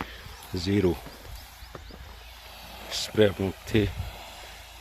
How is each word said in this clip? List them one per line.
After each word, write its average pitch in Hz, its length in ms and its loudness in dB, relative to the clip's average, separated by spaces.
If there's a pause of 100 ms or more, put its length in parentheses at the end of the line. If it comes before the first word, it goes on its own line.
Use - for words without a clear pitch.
(640)
જીરું 92 320 6 (2000)
સ્પ્રે - 360 8
પંપથી 98 580 4 (920)